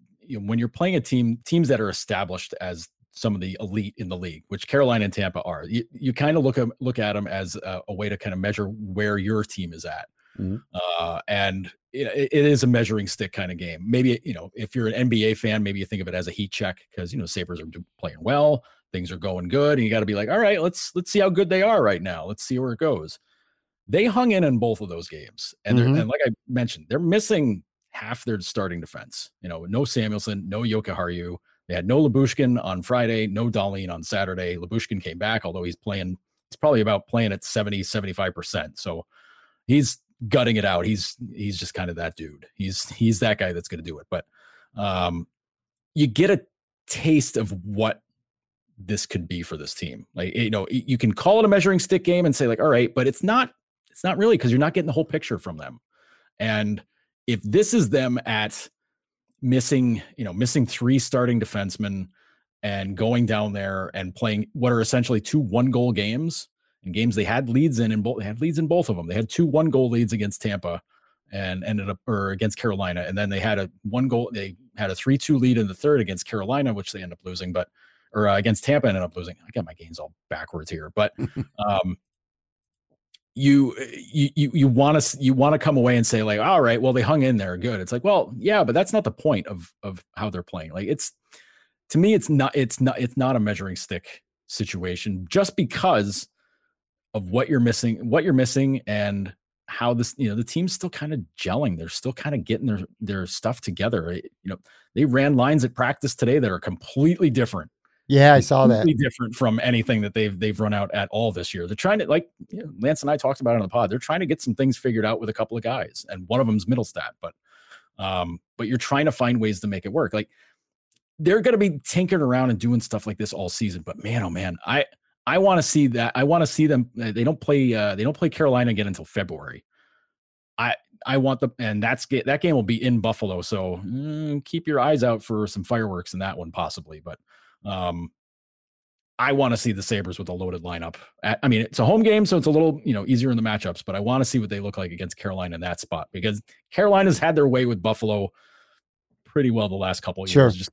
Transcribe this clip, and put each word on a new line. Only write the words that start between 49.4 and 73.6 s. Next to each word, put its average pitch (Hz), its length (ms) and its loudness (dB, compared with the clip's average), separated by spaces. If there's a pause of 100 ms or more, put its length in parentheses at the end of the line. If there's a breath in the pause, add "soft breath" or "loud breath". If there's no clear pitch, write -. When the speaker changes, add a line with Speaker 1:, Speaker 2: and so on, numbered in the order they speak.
Speaker 1:
for 82 140 -10
this 73 160 -12
team. - 320 -10 (100)
Like, 90 200 -6
you 113 140 0
know, 107 120 -2 (100)
y-, 123 160 -2
you 131 100 0
can 110 160 2
call 208 260 4
it 220 60 6
a - 40 4
measuring 190 300 6
stick 185 240 0
game 175 220 2
and 143 100 2
say, 135 120 2
like, 117 140 0
"All 147 80 4
right," 120 240 4
but 127 140 2
it's - 160 -2
not, 240 300 2 (380)
it's - 120 -10
not 180 140 0
really, 214 200 6
'cause 123 140 2
you're 127 80 6
not 160 140 2
getting 175 140 0
the 143 60 -2
whole 151 120 0
picture - 320 -4
from 85 200 -10
them. 71 220 -16 (600)
And 107 440 -2 (440)
if 117 160 0
this 190 300 2
is 175 160 4
them 127 360 2
at 107 440 -4 (720)
missing, 127 600 2 (160)
you 135 80 -6
know, 90 80 -8
missing 120 320 0
three 123 340 2
starting 120 400 2
defensemen 98 680 -4 (560)
and 98 340 -4
going 117 280 2
down 107 280 0
there 98 400 -6
and 92 220 -8
playing 107 380 -2
what 123 180 0
are 117 100 2
essentially 120 400 2
two - 180 0
one-goal 123 540 2
games, 117 560 -4 (340)
and 92 100 -10
games 110 220 0
they 104 80 2
had 117 260 0
leads 131 300 2
in, 113 120 2
in 107 120 0
both, 117 160 -4
they 101 60 -6
had 110 160 -8
leads 160 180 0
in 165 80 0
both 165 220 2
of 104 80 -2
them. 85 100 -8
They 87 80 -6
had 113 140 -2
two 170 160 2
one-goal 135 440 2
leads 117 240 2
against 104 280 -4
Tampa 90 400 -6 (500)
and 92 320 -6
ended 104 260 -4
up, 98 180 -8
or 98 240 -2
against 101 260 -4
Carolina, 92 500 -4
and 95 100 -6
then 104 120 -2
they 98 100 -2
had 104 200 0
a 92 120 -6 (120)